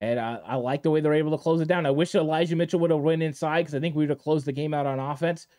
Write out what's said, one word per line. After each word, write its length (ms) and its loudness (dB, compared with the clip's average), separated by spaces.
And 180 -2
I, 260 -6
I 120 -6
like 260 -2
the 80 2
way 100 4
they're 140 2
able 160 2
to 120 -2
close 180 2
it 80 -2
down. 180 0
I 60 2
wish 240 0
Elijah 400 0
Mitchell 240 0
would 100 2
have 80 2
went 240 0
inside 420 -2
'cause 120 -6
I 40 -2
think 140 -2
we 80 2
would 80 2
have 80 -2
closed 280 0
the 60 -2
game 220 -4
out 120 0
on 120 -2
offense. 480 -4